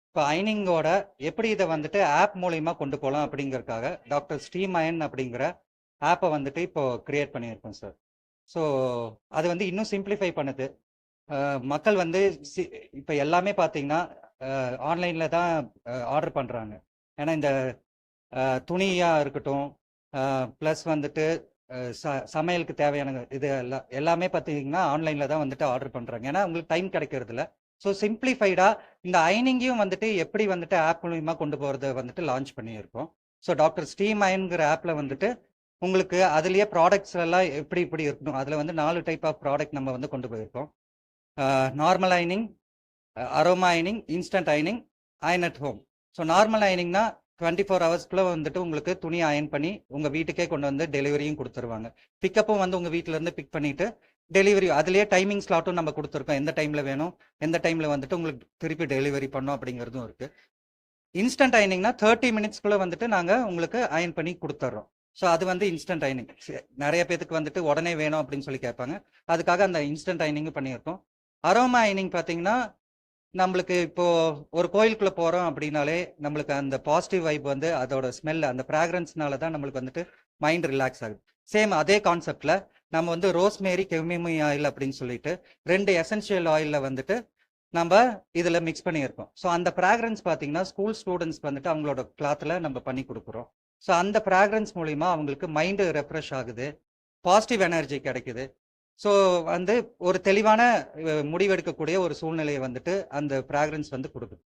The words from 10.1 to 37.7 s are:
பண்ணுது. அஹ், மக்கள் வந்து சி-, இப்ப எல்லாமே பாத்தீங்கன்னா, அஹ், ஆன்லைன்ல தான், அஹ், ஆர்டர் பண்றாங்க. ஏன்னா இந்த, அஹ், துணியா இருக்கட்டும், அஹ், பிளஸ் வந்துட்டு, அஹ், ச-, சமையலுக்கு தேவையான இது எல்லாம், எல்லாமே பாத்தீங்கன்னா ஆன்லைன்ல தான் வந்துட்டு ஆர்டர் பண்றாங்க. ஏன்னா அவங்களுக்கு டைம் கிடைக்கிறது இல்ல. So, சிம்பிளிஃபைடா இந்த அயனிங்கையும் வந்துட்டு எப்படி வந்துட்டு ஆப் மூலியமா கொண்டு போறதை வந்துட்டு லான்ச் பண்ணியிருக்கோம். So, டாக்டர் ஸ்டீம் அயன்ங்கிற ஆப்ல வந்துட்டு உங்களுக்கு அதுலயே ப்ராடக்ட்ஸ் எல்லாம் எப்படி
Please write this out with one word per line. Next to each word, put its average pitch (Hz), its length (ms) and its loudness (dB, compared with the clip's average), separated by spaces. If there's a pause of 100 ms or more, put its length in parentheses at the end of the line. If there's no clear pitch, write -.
பண்ணுது. 135 360 -4 (600)
அஹ், 139 340 -2
மக்கள் 151 320 2
வந்து 180 240 0 (240)
சி-, 175 240 -6 (240)
இப்ப 139 220 -6
எல்லாமே 175 380 2
பாத்தீங்கன்னா, 156 480 0 (420)
அஹ், 131 420 -4
ஆன்லைன்ல 165 440 -2
தான், 170 220 2 (360)
அஹ், 120 200 -6
ஆர்டர் 156 260 -2
பண்றாங்க. 113 420 -6 (440)
ஏன்னா 151 160 -2
இந்த, 147 180 0 (800)
அஹ், 131 320 0
துணியா 175 560 2
இருக்கட்டும், 139 460 -4 (460)
அஹ், 135 420 -2
பிளஸ் 156 320 -2
வந்துட்டு, 151 380 -2 (460)
அஹ், 127 240 -8
ச-, 139 320 -6
சமையலுக்கு 165 480 -2
தேவையான 139 560 -2
இது 139 220 -4
எல்லாம், 131 360 -4
எல்லாமே 165 380 0
பாத்தீங்கன்னா 160 640 -2
ஆன்லைன்ல 151 380 -2
தான் 151 160 0
வந்துட்டு 139 220 -4
ஆர்டர் 131 260 -2
பண்றாங்க. 120 360 -10
ஏன்னா 165 160 0
அவங்களுக்கு 170 320 -4
டைம் 185 160 0
கிடைக்கிறது 135 420 -4
இல்ல. 127 120 -4 (380)
So, 196 140 -2
சிம்பிளிஃபைடா 208 720 4 (340)
இந்த 180 160 2
அயனிங்கையும் 240 640 4
வந்துட்டு 190 340 0
எப்படி 202 300 0
வந்துட்டு 180 360 0
ஆப் 165 200 2
மூலியமா 165 340 -2
கொண்டு 151 200 -4
போறதை 139 360 -4
வந்துட்டு 123 320 -6
லான்ச் 135 300 -2
பண்ணியிருக்கோம். 113 540 -10 (360)
So, - 100 -4
டாக்டர் 156 320 2
ஸ்டீம் 208 360 0
அயன்ங்கிற 185 460 2
ஆப்ல 160 260 0
வந்துட்டு 143 360 -2 (520)
உங்களுக்கு 185 360 2 (100)
அதுலயே 185 380 4
ப்ராடக்ட்ஸ் 180 500 4
எல்லாம் 175 380 4
எப்படி 156 260 -4